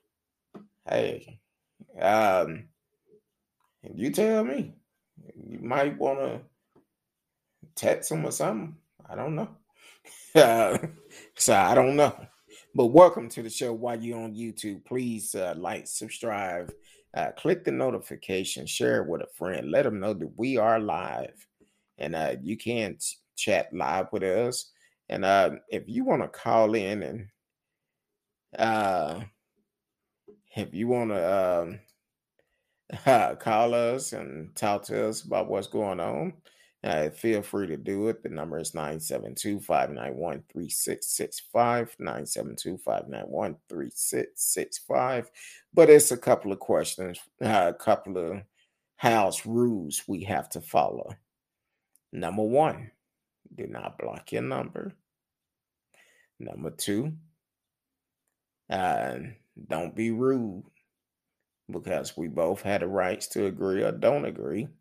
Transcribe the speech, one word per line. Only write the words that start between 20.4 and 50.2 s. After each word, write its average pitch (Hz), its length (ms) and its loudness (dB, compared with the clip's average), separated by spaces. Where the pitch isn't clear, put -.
are 113 200 4
live, 87 680 -6
and, 78 180 -6
uh, 73 280 -2
you 104 160 -6
can 110 400 -4
ch-, - 200 -8
chat - 380 -2
live 87 400 -2
with 98 100 -2
us. 110 480 -2
And, 98 160 -4
uh, 95 320 4
if 101 160 -4
you 240 180 -2
wanna 151 240 0
call 113 460 2
in 101 280 -2
and, 98 280 -10
uh, 98 640 -2
if 101 200 -6
you 107 140 -4
wanna, 110 360 0
um, 90 560 0
<laughs> 104 500 4
call 117 340 2
us 120 380 -2
and 78 420 -12
talk 101 300 -2
to 110 240 -2
us 110 140 -6
about 98 260 -2
what's 98 180 -4
going 101 320 -4
on, 139 360 -4
uh, 78 260 0
feel 107 320 0
free 98 240 -4
to 78 100 -6
do 98 300 -4
it. 110 160 -4
The - 60 -8
number 80 300 -8
is 78 140 -8
nine 78 280 -6
seven 62 340 -8
two, 101 240 -4
five 73 320 2
nine 65 240 -8
one, 76 380 -6
three 85 160 -8
six - 400 -4
six - 320 -6
five, 117 580 0
nine 69 280 -8
seven - 280 -6
two, - 240 -8
five 55 300 -4
nine 55 160 -10
one, 80 320 -6
three 69 240 -8
six - 520 -4
six - 340 -4
five. 127 500 0
But 160 160 10
it's 147 220 12
a 120 40 -2
couple 110 360 2
of 92 80 -6
questions, 87 580 -2
uh, 98 320 4
a - 0 -
couple 98 440 0
of 85 240 -6
house 110 500 2
rules 110 600 -2
we 90 180 -6